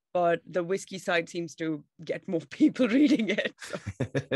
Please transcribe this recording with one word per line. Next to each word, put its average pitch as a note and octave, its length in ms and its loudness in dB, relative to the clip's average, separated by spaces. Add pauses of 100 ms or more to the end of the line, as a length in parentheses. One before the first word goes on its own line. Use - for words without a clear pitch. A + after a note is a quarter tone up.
(140)
but E3+ 320 4
the F3 180 -2
whiskey F#3+ 360 -6
side E3+ 300 0
seems E3+ 260 -8
to D#3+ 280 -4 (200)
get E3+ 240 -8
more E3 140 -2
<laughs> - 80 -14
people B3+ 380 4
reading A#3+ 420 4
it, A3 300 -2
so. - 180 -10 (580)